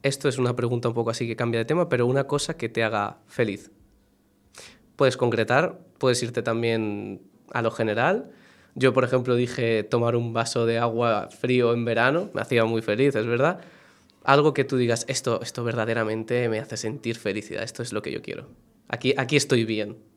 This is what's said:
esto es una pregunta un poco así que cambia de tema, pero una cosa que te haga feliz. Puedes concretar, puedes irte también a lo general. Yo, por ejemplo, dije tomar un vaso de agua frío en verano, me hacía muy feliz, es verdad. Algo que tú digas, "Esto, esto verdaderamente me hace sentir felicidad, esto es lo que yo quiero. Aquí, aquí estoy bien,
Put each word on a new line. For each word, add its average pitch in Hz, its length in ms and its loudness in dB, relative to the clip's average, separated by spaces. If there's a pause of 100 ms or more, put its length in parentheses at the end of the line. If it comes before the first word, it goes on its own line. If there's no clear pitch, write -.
esto 139 260 0
es 123 80 -2
una 123 180 0
pregunta 120 340 -2
un 117 40 -2
poco 117 160 0
así 117 180 -4
que 113 80 -6
cambia 117 240 0
de 117 60 -2
tema, 170 240 0
pero 120 160 2
una 135 220 2
cosa 143 300 -4
que 113 120 -6
te 113 140 -2
haga 107 340 -2 (100)
feliz. 104 440 -4 (1200)
Puedes 131 220 2
concretar, 120 640 0 (180)
puedes 123 240 2
irte 117 220 -4
también 110 760 -2 (300)
a 120 100 -4
lo 113 100 0
general. 123 580 0 (460)
Yo, 131 180 4
por 127 120 4
ejemplo, 123 300 2
dije 117 480 0
tomar 117 320 0
un 117 180 -2
vaso 117 320 0
de 113 120 2
agua 117 520 0
frío 123 440 2
en 117 120 -2
verano, 127 480 2
me - 80 -4
hacía 117 240 2
muy 113 160 0
feliz, 120 340 2
es 110 100 0
verdad. 131 360 0 (640)
Algo 147 280 6
que 139 120 0
tú 135 120 -2
digas, 117 300 0
"Esto, 123 340 -2
esto 120 220 -8
verdaderamente 113 880 -2
me 110 100 -2
hace 110 180 -10
sentir 113 400 -6
felicidad, 101 460 -6
esto - 180 -10
es 117 120 -6
lo 104 80 -4
que - 100 -8
yo - 100 -8
quiero. - 280 -12 (400)
Aquí, 127 280 0
aquí 131 200 2
estoy 127 280 4
bien, 107 320 -4 (200)